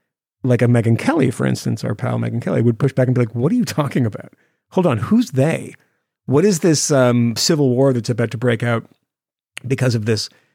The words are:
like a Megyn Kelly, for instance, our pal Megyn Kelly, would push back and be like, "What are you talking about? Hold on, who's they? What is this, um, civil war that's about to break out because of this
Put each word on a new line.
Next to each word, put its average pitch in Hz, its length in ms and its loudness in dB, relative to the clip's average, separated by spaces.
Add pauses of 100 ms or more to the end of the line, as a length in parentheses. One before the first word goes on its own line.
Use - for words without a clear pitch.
(440)
like 123 200 2
a - 40 4
Megyn 117 300 4
Kelly, 285 320 0
for - 160 -4
instance, 113 380 -4
our 120 100 -4
pal 120 240 -4
Megyn 117 240 -4
Kelly, 131 220 -2
would 117 160 0
push 135 120 0
back 131 160 0
and 127 60 0
be 123 80 2
like, 113 140 -4
"What 131 160 0
are 247 40 0
you 233 100 0
talking 139 380 -2
about? - 300 -6 (380)
Hold 180 160 0
on, 120 100 2
who's 214 340 0
they? 143 440 -2 (500)
What 143 180 2
is 196 180 2
this, 160 280 2
um, 120 460 2
civil 147 340 2
war 131 240 2
that's 120 160 -4
about 117 220 -2
to 117 80 -10
break 120 240 0
out 117 200 -2 (840)
because 127 260 0
of 110 120 -2
this 110 220 -2 (280)